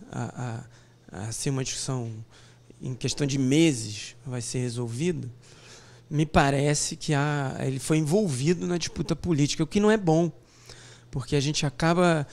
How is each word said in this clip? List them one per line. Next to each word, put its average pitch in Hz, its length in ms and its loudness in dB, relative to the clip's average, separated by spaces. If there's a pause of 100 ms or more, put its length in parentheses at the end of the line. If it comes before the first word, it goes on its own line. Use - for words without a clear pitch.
a, 120 560 -8 (460)
a, 95 160 -10
a 113 60 -8
ser - 180 -4
uma 131 140 -2
discussão 123 480 -6 (680)
em 131 140 -6
questão 139 320 -2
de 135 100 -2
meses 131 800 2 (100)
vai 123 160 -6
ser 127 200 -6
resolvido, 123 680 -4 (800)
me 151 160 0
parece 147 720 2
que - 180 -4
há, 143 460 0
ele 131 220 -2
foi 156 180 2
envolvido 165 720 2
na 175 100 0
disputa 170 380 -4
política, 151 480 0
o - 20 0
que 202 140 0
não 208 100 6
é 214 60 6
bom, 170 340 4 (800)
porque - 240 -4
a 143 60 4
gente 151 260 0
acaba, 165 680 2